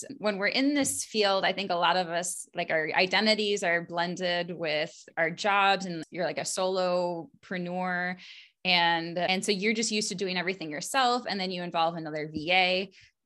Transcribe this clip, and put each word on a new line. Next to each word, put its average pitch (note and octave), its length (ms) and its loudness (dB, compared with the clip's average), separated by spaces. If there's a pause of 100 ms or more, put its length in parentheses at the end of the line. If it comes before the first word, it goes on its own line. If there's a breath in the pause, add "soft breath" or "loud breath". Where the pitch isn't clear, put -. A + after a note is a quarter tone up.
(180)
when G3+ 180 0
we're G3 120 0
in C#4 260 2
this C#4 300 0
field, G3 400 2
I F3 100 4
think F#3+ 160 -2
a F3+ 60 2
lot F3 200 4
of F#3 120 2
us, E3+ 460 -4
like, F3 160 -2
our D#3+ 240 2
identities G3+ 680 2
are E3+ 200 2
blended F3 680 -2
with D#3 400 -2 (240)
our E3 140 2
jobs, G3 560 2
and E3+ 240 -6
you're, E3 160 -4
like, D#3 120 -4
a - 40 -2
solopreneur. F3+ 1700 -4 (480 loud breath)
And, E3+ 540 4
and F#3 260 0
so A3+ 80 2
you're G#3 220 2
just A3 180 -2
used G#3+ 160 0
to G#3 60 -6
doing F#3 220 -2
everything F3+ 340 -4
yourself. A#3+ 580 0
And G3+ 100 -2
then F#3 120 -2
you F3+ 120 -4
involve E3+ 340 0
another D#3 360 -6
V D#3 200 -4
A, F#3 380 2 (360 soft breath)